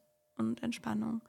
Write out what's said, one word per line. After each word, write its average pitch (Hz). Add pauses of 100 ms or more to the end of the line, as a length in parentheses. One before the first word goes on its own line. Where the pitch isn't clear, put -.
(360)
und 226
Entspannung. 226